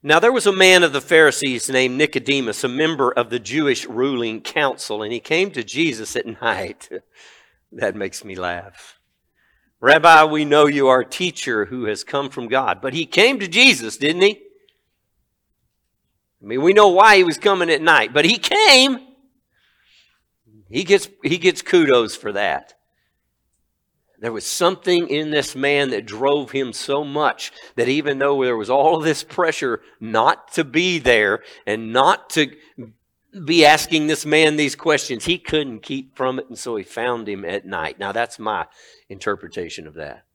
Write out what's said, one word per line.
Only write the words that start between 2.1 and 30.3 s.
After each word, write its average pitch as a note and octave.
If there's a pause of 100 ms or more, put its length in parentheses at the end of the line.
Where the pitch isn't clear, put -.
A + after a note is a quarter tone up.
a C3
member C#3
of A#2+
the A#2+
Jewish B2+
ruling A#2
council, A#2
and G#2+
he A#2
came F3+
to C3
Jesus C3
at A2+
night." G2
<laughs> -
That G2+
makes G2
me F#2+
laugh. F2+ (840)
"Rabbi, D#3
we D3+
know D3
you C#3+
are B2+
a A#2
teacher B2
who B2+
has G#2
come C#3
from A#2+
God." A#2+
But C3
he E3
came A#3
to G3
Jesus, E3
didn't D#3+
he? G#3 (2000)
I G#2
mean, B2+
we F#3
know G#3
why G3
he F#3
was E3
coming F#3
at D#3
night, C3
but D3
he A3
came. C4+ (1700)
He C3
gets, F#3+ (160)
he E3
gets E3+
kudos C3
for G#2
that. F#2 (1500)
There A#2
was G#2
something F3+
in D3+
this D3
man C#3
that G#2+
drove C3
him C3
so C#3+
much C#3+ (240)
that A#2+
even C#3
though C#3
there B2
was G#2+
all D#3
this D#3
pressure D3 (180)
not A2+